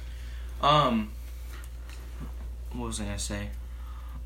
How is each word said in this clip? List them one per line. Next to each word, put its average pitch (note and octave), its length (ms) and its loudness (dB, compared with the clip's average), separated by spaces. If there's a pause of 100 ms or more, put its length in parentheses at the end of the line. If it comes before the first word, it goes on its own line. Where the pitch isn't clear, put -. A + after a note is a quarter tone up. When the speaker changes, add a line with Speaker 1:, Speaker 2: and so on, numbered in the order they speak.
(600)
Speaker 1:
go. C#3 60 6
Speaker 2:
Um, B2+ 440 8 (1600)
what B2 140 -2
was A2 140 -2
I G#2+ 40 0
gonna G2+ 140 0
say? G#2 300 0 (760)